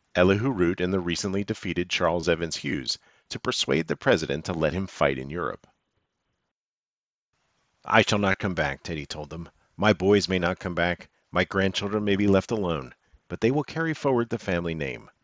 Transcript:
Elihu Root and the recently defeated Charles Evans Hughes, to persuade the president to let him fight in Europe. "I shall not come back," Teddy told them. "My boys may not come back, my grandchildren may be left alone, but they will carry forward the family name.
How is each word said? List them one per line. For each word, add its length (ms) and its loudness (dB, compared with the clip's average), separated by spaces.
Elihu 340 4
Root 300 0
and 120 0
the 80 0
recently 440 -2
defeated 460 -4
Charles 380 0
Evans 280 0
Hughes, 420 -6
to 100 -10
persuade 480 0
the 100 -2
president 500 0
to 60 -4
let 200 0
him 140 -4
fight 320 0
in 120 -10
Europe. 360 -6
"I 180 6
shall 160 2
not 200 2
come 160 -2
back," 280 -2
Teddy 240 -8
told 240 -10
them. 200 -12
"My 160 4
boys 360 4
may 100 0
not 200 0
come 160 -6
back, 340 -2
my 140 0
grandchildren 600 -2
may 120 2
be 100 2
left 240 4
alone, 440 -4
but 120 -10
they 100 2
will 140 -2
carry 300 -4
forward 340 0
the 100 -4
family 360 -2
name. 360 -8